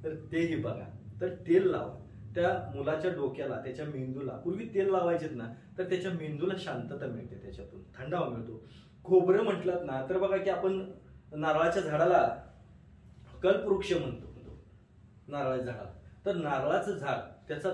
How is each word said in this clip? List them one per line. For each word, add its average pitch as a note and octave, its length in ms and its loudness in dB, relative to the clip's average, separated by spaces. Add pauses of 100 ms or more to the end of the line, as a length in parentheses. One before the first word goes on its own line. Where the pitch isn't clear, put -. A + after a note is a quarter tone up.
तर D#3 100 -4 (180)
तेही E3 240 0
बघा. - 280 -4 (360)
तर F3+ 80 0
तेल F3+ 360 4
लावा - 360 0 (340)
त्या - 400 2
मुलाच्या D3+ 360 0
डोक्याला, B2+ 460 -2
त्याच्या C3 300 -8
मेंदूला. C3 460 -6
पूर्वी F#3+ 320 -4 (100)
तेल G3 160 4
लावायचेत E3+ 420 2
ना, A#2 200 -8 (260)
तर F#3 100 -2
त्याच्या F3+ 220 0
मेंदूला D#3+ 480 -2
शांतता C#3 480 -6
मिळते, - 360 -8
त्याच्यातून - 400 -14 (160)
थंडावा D3+ 300 -2
मिळतो. A2+ 360 -8 (400)
खोबरं F#3 380 6
म्हटलं F3+ 440 0
ना, C3+ 220 -2
तर F#3 100 2
बघा F#3+ 180 4
की F#3+ 140 2
आपण F#3+ 400 0 (440)
नारळाच्या D#3+ 480 2
झाडाला D#3 540 4 (1080)
कल्पवृक्ष G3 500 4
म्हणतो, C3 340 -2
म्हणतो - 380 -18 (640)
नारळाच्या C3 380 -2
झाडाला. G#2+ 260 -8 (340)
तर G3 80 2
नारळाचं D3 580 0
झाड, - 560 -4
त्याचा D#3 260 -2